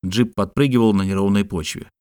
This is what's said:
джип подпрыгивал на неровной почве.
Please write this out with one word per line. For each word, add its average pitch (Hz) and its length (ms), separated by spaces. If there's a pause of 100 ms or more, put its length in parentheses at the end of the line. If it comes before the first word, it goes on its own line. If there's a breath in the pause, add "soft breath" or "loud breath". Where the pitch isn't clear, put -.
джип 107 280
подпрыгивал 117 600
на 98 100
неровной 98 400
почве. - 460 (120)